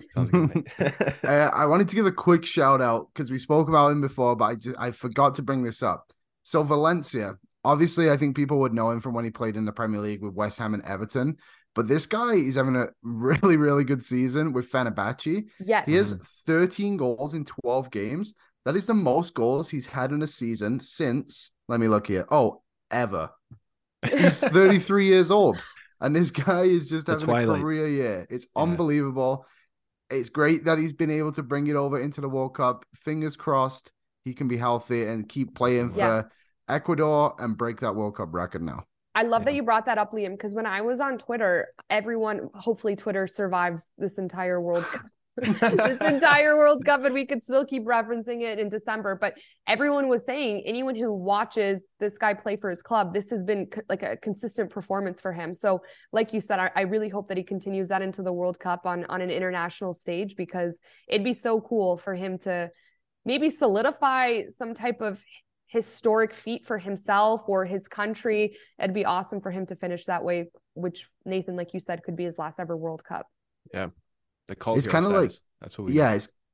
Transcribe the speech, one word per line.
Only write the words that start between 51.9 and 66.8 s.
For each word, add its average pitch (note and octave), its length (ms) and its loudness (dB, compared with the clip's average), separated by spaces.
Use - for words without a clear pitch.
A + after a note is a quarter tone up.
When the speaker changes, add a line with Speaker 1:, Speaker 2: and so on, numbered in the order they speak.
Speaker 3:
this G#3 200 -4
guy G#3 160 2
play G#3 220 -6
for G#3 140 -6
his F3 120 -8
club, G3+ 300 0
this G3+ 180 -4
has G#3 120 -4
been G3 240 -2
co-, G#3+ 220 -12
like, F#3+ 140 -4
a F3+ 140 -6
consistent G#3 540 -6
performance G3 500 -6
for F#3+ 120 -6
him. E3+ 200 -8
So, F#3 300 0
like A3 200 0
you A3 80 -2
said, F#3+ 200 -2
I, F#3 160 0
I F#3+ 60 2
really G#3+ 260 -2
hope G3 200 -8
that F#3+ 80 -4
he F#3 60 -2
continues F#3+ 460 -6
that F#3+ 120 0
into F#3+ 220 -6
the F3+ 100 -4
World F3+ 280 -4
Cup F3+ 260 -4
on, F3 200 -4
on F#3 140 -6
an F3+ 100 -4
international F3+ 600 -4
stage, F3+ 440 -8
because F3 420 -4
it'd G#3 160 0
be B3 100 0
so A3+ 260 -2
cool G3 360 0
for F#3+ 180 -8
him F#3 240 -6
to F3 320 -6
maybe C#4+ 260 0
solidify B3+ 920 0
some A3+ 180 -8
type A#3 260 -4
of G#3+ 220 -6
historic A3 640 0
feat - 320 -10
for - 140 -6
himself G3+ 720 0